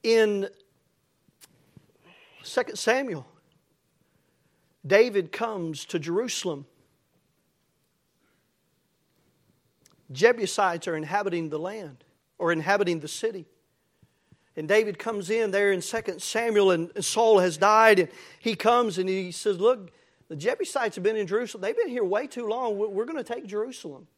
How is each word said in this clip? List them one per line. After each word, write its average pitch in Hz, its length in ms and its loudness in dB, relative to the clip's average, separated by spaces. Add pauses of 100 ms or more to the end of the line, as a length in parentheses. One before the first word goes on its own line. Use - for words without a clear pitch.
In 214 440 2 (2000)
Second - 320 -4
Samuel, 226 500 -2 (1600)
David 196 460 4
comes 185 540 -6
to - 120 -6
Jerusalem. 170 680 -4 (3500)
Jebusites 190 760 0
are 170 80 -4
inhabiting 170 540 -4
the 151 100 -8
land, 175 460 -12 (340)
or 170 140 0
inhabiting 170 480 0
the 151 80 -12
city. 196 380 -8 (1080)
And 156 140 -8
David 208 320 2
comes 208 300 -6
in 220 200 0
there 202 220 2
in 180 100 0
Second - 400 -6
Samuel, 214 480 2
and 170 220 0 (120)
Saul 220 360 6
has 180 160 2
died, 214 420 8
and 165 100 2 (300)
he 226 160 -2
comes 226 440 2
and 185 100 -2
he 190 240 -4
says, 196 260 -2
"Look, 208 320 2 (380)
the 160 80 -12
Jebusites 233 580 -4
have 185 80 -10
been 220 140 0
in 208 100 -2
Jerusalem. 214 360 -4
They've 220 140 -4
been 370 120 -2
here 240 160 -2
way 208 240 -2
too 240 180 -8
long. 220 320 -4
We're, 214 100 -2
we're 202 160 -4
gonna 285 200 -8
take 233 220 -10
Jerusalem." 202 600 -10 (120)